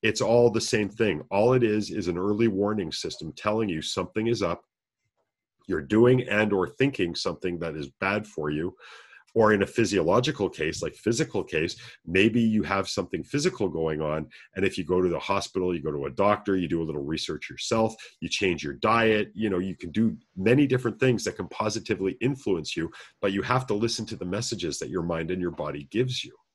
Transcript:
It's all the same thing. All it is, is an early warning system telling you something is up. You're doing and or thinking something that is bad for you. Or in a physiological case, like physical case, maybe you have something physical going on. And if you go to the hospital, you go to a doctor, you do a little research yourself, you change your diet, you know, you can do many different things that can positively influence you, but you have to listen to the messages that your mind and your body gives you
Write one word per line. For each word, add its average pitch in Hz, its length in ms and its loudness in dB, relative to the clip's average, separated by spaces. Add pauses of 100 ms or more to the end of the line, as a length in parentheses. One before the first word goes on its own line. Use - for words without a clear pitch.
It's 110 180 0
all 120 280 6
the 110 120 0
same 107 260 0
thing. 95 420 0
All 107 220 4
it 127 120 4
is, 107 280 2
is 85 160 -4
an 85 100 -2
early 104 300 2
warning 101 460 0
system 80 400 -8
telling 110 340 -2
you 80 140 -4
something 104 460 -4
is 110 140 0
up. 87 220 -2 (1000)
You're 82 160 -2
doing 117 460 4
and 104 240 2
or 92 160 2
thinking 101 480 -2
something 87 440 -4
that 82 160 -6
is 71 140 -8 (120)
bad 104 260 -2
for 76 220 -6
you. 78 260 -4 (580)
Or 107 200 6
in 98 100 4
a - 40 0
physiological 101 800 2
case, 80 320 -4
like 80 120 -6
physical 117 500 -2
case, 82 340 -2 (280)
maybe 107 360 4
you 110 220 4
have 95 240 0
something 87 360 -4
physical 147 440 -2
going 80 340 -2
on. 78 260 -2 (280)
And 95 100 0
if - 120 -2
you 92 60 -6
go 90 180 2
to 90 80 2
the 80 100 -2
hospital, 92 540 -2
you 80 80 -4
go 76 100 -4
to 71 140 -6
a 73 60 -6
doctor, 101 460 2
you 87 100 0
do 82 140 -2
a 82 40 -2
little 73 160 -6
research 76 480 -6
yourself, 113 460 -2 (240)
you - 80 -8
change 90 360 0
your 87 100 -6
diet, 110 600 2
you 107 160 -2
know, 92 100 0
you 92 160 -4
can 85 160 -12
do 113 260 2 (180)
many 123 320 4
different 127 320 -2
things 127 240 2
that 95 140 -4
can 92 100 -6
positively 101 720 -4
influence 110 560 -2
you, 82 140 -4 (300)
but 98 100 0
you 98 100 -2
have - 260 2
to 104 60 0
listen 113 340 -2
to 113 100 -10
the 90 80 -8
messages 90 540 -4
that 62 100 -8
your 85 140 -2
mind 82 280 -2
and 92 100 -2
your 87 100 -2
body 73 400 -8
gives 127 340 -2
you - 100 -18 (200)